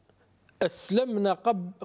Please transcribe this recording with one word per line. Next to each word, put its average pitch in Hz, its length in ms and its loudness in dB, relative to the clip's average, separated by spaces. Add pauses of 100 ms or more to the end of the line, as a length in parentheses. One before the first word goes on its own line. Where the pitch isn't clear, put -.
(640)
"أسلمنا 202 720 0
قب-، 185 400 -2 (120)